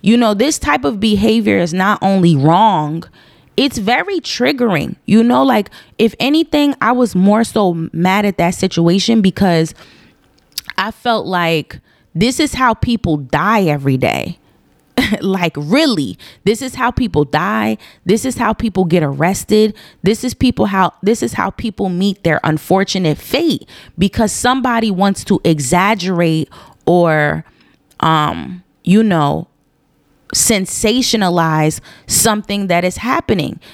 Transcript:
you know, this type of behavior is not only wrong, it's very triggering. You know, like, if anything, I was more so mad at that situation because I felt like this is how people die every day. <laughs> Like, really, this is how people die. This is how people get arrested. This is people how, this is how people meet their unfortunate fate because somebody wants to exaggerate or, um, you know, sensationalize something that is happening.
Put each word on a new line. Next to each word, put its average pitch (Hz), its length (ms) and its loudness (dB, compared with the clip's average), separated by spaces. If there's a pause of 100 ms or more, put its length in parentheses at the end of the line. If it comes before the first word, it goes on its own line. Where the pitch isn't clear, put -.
you 220 140 4
know, 240 180 2
this 254 260 0
type - 260 -2
of 233 140 -2
behavior 208 580 2
is 175 160 -2
not 185 280 0
only 180 340 4
wrong, 165 680 2 (540)
it's 262 220 0
very 302 420 -2
triggering. 240 720 -2 (100)
You 220 180 4
know, 254 200 2
like, 226 260 0 (280)
if 226 220 2
anything, 294 600 2
I 226 140 2
was 247 220 0
more 208 280 4
so 175 480 -2
mad 185 340 0
at 202 120 -2
that 175 180 0
situation 190 680 2
because 180 520 2 (1040)
I 202 140 -2
felt 226 340 -4
like 165 540 -2 (340)
this 233 260 0
is 302 140 -2
how 254 220 0
people 180 420 -2
die 170 460 0
every 139 340 0
day. 127 460 -2
<laughs> - 40 -20 (760)
Like, 185 340 -2
really, 160 640 -2 (260)
this 226 180 0
is 254 140 -10
how 247 160 -2
people 185 320 -2
die. 208 540 -2 (280)
This 202 200 0
is 254 100 -4
how 226 160 0
people 190 320 -2
get 170 200 2
arrested. 190 720 0 (260)
This 214 220 0
is 247 100 -4
people 240 320 0
how, 190 260 0 (100)
this 220 220 0
is 226 100 -4
how 196 180 -4
people 202 380 -6
meet 185 340 -2
their 165 200 0
unfortunate 180 720 0
fate 294 520 -2 (280)
because 202 340 0
somebody 240 600 0
wants 190 340 0
to 196 180 0
exaggerate 170 1080 0 (360)
or, 156 600 2 (560)
um, 151 640 -2 (200)
you 196 180 4
know, 165 460 0 (880)
sensationalize 180 1400 0 (280)
something 208 600 -2
that 175 160 0
is 180 140 -4
happening. - 640 -4 (140)